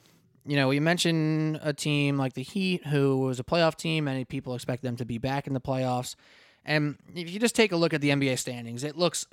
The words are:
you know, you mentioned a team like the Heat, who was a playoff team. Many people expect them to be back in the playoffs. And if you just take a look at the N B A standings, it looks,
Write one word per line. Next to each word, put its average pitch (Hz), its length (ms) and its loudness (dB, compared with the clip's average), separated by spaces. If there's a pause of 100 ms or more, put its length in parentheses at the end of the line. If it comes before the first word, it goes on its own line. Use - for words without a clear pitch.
(460)
you 143 100 -2
know, 135 160 4
you 143 100 2
mentioned 156 800 2
a 151 120 -2
team 143 440 0
like 135 160 0
the 131 80 -8
Heat, 185 460 -2
who 139 320 4
was 131 200 0
a 127 40 -4
playoff 165 320 2
team. 160 300 -2
Many 131 200 -2
people 135 300 -8
expect 123 260 -4
them 123 140 -4
to 120 100 -6
be 117 120 -6
back 135 280 -2
in 143 80 -4
the 127 80 -2
playoffs. 127 540 -2 (500)
And 147 320 0 (160)
if 170 160 -8
you 196 100 -8
just 233 160 2
take 214 160 4
a 175 60 0
look 165 160 2
at 147 80 0
the 143 100 4
N 139 80 4
B 135 100 2
A 123 80 0
standings, 120 460 -8
it 147 140 -6
looks, 170 360 0